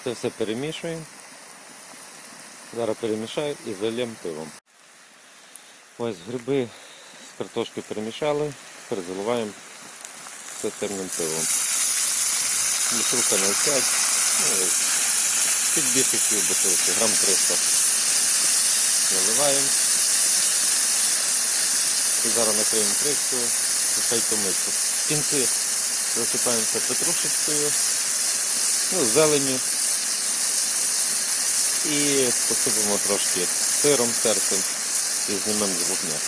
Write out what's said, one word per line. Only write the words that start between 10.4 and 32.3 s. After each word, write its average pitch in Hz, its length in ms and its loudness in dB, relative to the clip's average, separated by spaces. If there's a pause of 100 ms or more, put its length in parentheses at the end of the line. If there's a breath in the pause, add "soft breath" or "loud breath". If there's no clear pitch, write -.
все 110 120 -4
темним 98 480 -6
пивом. 80 280 0 (1500)
Бутилка 117 460 2
нуль 98 280 2
п'ять, 143 260 2 (480)
ну, - 260 2 (1080)
чуть 135 200 2
більше, 127 240 4 (120)
пів 107 180 2
бутилки, - 440 2
грам 113 180 2
триста. 95 460 2 (1600)
Наливаємо. 139 520 2 (2500)
І 113 40 2
зараз 110 280 2
накриємо 107 360 2 (100)
кришкою, 131 420 0 (520)
нехай 117 220 2 (100)
томиться. 107 420 0
В - 360 0
кінці 151 380 2 (720)
засипаємо 117 500 0
це 110 140 0
петрушечкою, 147 920 0 (1200)
ну, 175 120 2
зеленню. 139 540 2 (2250)
І 143 400 2
посипемо 110 720 2